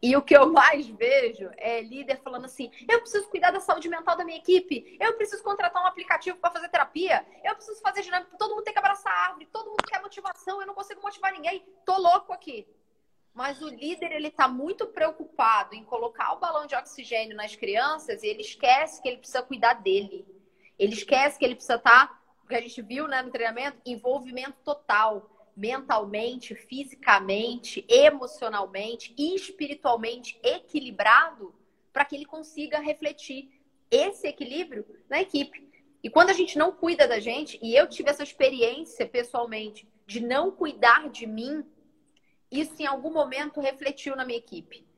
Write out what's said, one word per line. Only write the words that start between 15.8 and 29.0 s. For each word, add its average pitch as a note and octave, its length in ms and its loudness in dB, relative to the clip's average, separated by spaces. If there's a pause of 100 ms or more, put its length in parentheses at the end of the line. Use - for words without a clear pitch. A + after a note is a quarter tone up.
colocar A#3 480 -4
o - 80 -6
balão D#4 260 -4
de C#4 80 -8
oxigênio A3+ 640 -6
nas G#3+ 200 -10
crianças A#3+ 680 -4
e A3 40 -6
ele G#3+ 160 -6
esquece C#4 600 2
que C4+ 60 -4
ele B3 100 -8
precisa - 240 -8
cuidar A#3+ 320 2
dele. G3 520 -4 (520)
Ele G#3 160 2
esquece C#4 440 2
que - 60 -2
ele B3 100 2
precisa A#3 240 -4
tá, B3 400 8 (240)
o - 60 -20
que A#3 60 -6
a A#3 80 0
gente A#3+ 180 -14
viu, B3 260 -8
né, C4+ 140 -2
no B3+ 100 -10
treinamento, A#3+ 540 -6
envolvimento B3 800 -6
total, G#3+ 680 0 (260)
mentalmente, A3+ 1000 -4
fisicamente, A#3 1300 -2
emocionalmente A#3 1300 2